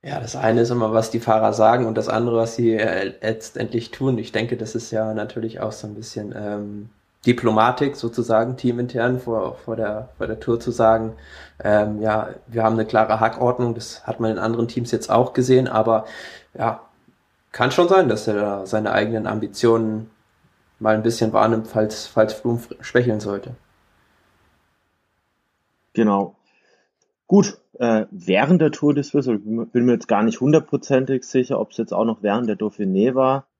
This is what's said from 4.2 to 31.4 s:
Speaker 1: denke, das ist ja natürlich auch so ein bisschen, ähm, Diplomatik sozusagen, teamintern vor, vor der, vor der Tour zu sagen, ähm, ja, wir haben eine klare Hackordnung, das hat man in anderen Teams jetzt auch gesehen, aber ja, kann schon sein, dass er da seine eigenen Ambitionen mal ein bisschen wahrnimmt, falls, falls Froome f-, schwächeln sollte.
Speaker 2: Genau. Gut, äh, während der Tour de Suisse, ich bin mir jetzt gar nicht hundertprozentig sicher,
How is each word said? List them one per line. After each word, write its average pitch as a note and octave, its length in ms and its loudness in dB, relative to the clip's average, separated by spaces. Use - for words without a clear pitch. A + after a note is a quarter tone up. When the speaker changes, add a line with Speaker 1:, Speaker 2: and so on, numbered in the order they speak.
Speaker 1:
denke, A2+ 240 -2
das A2 180 -10
ist - 180 -6
ja A2 200 -2
natürlich A2 480 -6
auch G#2+ 120 -4
so - 140 -14
ein G#2 80 -12
bisschen, G#2+ 420 -12
ähm, G#2 540 -10
Diplomatik A#2+ 720 2
sozusagen, A#2 600 -2
teamintern B2 600 -2
vor, A2+ 380 -4
vor - 180 -8
der, G#2+ 420 -6
vor G2 120 -6
der A2 100 -6
Tour A#2 220 -2
zu B2 100 -4
sagen, A2+ 460 2
ähm, G#2+ 380 2
ja, A2 300 -2
wir A2+ 160 -4
haben A2 120 2
eine A2 120 0
klare A2 320 2
Hackordnung, A#2+ 560 0
das - 320 -14
hat A#2 140 -8
man A2 100 0
in G2+ 80 -4
anderen A#2 300 -2
Teams A#2+ 240 -6
jetzt - 180 -4
auch A#2 220 2
gesehen, B2+ 340 4
aber A2 400 0
ja, A2+ 260 -4
kann C3 220 0
schon F3 160 4
sein, F#3+ 200 6
dass G#2+ 200 -2
er G#2+ 60 0
da G2+ 320 -4
seine G#2+ 260 -2
eigenen G#2+ 340 0
Ambitionen A2 840 0
mal A2 160 4
ein A2 80 0
bisschen A2+ 300 0
wahrnimmt, A2 340 2
falls, G#2+ 400 -4
falls A2 280 0
Froome A#2+ 260 -4
f-, - 200 -16
schwächeln A#2+ 380 0
sollte. G#2 380 -8
Speaker 2:
Genau. G2+ 420 2
Gut, G3 320 4
äh, A2+ 320 2
während G2+ 500 2
der D3+ 80 4
Tour D3 240 2
de C#3+ 80 0
Suisse, B2+ 320 0
ich G2+ 100 -2
bin A2+ 400 -2
mir B2 80 6
jetzt - 140 -2
gar G#2 160 2
nicht A2+ 180 0
hundertprozentig C3+ 840 2
sicher, C3 340 0